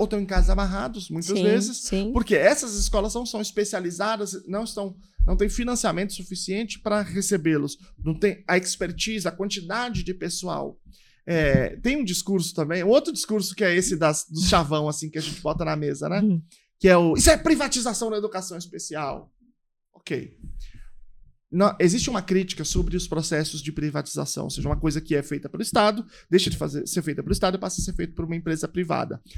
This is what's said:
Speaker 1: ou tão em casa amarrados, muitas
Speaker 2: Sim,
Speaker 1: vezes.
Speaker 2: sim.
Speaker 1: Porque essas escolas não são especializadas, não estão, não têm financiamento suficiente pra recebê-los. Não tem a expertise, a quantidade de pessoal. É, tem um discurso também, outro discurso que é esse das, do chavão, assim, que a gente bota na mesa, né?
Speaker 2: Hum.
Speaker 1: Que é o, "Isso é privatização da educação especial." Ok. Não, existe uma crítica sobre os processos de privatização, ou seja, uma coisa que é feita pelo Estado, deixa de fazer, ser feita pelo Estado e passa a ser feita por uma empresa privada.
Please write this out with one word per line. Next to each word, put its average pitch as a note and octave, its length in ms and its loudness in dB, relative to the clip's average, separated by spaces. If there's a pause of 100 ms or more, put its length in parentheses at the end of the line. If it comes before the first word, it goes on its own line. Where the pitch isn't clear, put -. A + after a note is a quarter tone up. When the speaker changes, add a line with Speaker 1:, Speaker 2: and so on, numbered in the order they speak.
Speaker 1:
ou A3 60 2
tão G#3+ 120 -2
em G3+ 60 -2
casa F#3 260 4
amarrados, G3 600 -2
muitas E3+ 260 -2
Speaker 2:
Sim, F3+ 60 2
Speaker 1:
vezes. A3 340 2
Speaker 2:
sim. G3 340 -4
Speaker 1:
Porque A3 240 2
essas A3 380 4
escolas G3+ 400 0
não A#3+ 100 -4
são A#3 160 -6
especializadas, G3+ 1080 -4
não G3+ 160 -4
estão, G3+ 340 -8 (300)
não F3+ 100 4
têm G#3 100 4
financiamento G#3+ 680 0
suficiente G3 680 -6
pra G#3 240 0
recebê-los. E3 720 0 (260)
Não D#3+ 140 -2
tem G3 300 0
a F3 100 4
expertise, F#3 680 -4
a E3 40 0
quantidade G3+ 680 -4
de F3 100 -4
pessoal. E3 640 -6 (480)
É, C#3+ 600 2
tem C4+ 140 2
um C#4+ 60 -2
discurso F3+ 520 -2
também, E3+ 280 -2
outro C4 300 4
discurso G#3 400 -2
que G#3+ 100 -2
é F3 120 4
esse F#3 200 2
das, D#3 320 2
do D#3+ 140 -6
chavão, D#3 480 2
assim, D3+ 180 -6
que D3+ 120 -8
a - 20 -2
gente D3+ 180 -8
bota D#3 240 -2
na D#3 120 -2
mesa, D3 340 -2
né? F#3 120 0
Speaker 2:
Hum. F#3+ 200 4 (380)
Speaker 1:
Que F#3+ 100 6
é F3+ 80 10
o, E3+ 180 6
"Isso - 140 8
é D4+ 80 8
privatização B3 720 0
da G#3+ 80 -2
educação F#3 400 -6
especial." D3+ 760 -8 (600)
Ok. - 420 -8 (1120)
Não, F#3+ 300 4
existe F3+ 300 2
uma A#3+ 120 -2
crítica F#3 440 -2
sobre F3 320 0
os F3 100 -4
processos D#3 540 -2
de D3 100 -8
privatização, D3 760 -6
ou C#3 40 -8
seja, C#3+ 180 -6
uma D3+ 100 0
coisa D#3 220 0
que D#3 160 -2
é C#3+ 80 0
feita - 240 -8
pelo - 160 -8
Estado, G#3+ 420 2 (240)
deixa F#3 200 6
de - 80 -2
fazer, D3 280 -4
ser - 160 -2
feita C#3+ 220 -6
pelo D3+ 80 -4
Estado F#3+ 240 2
e F#3+ 40 -6
passa F#3 200 -6
a - 60 -4
ser F3+ 80 -4
feita E3+ 200 -4
por E3 120 -6
uma E3 100 -4
empresa D#3+ 320 -4
privada. E3 540 -2 (160)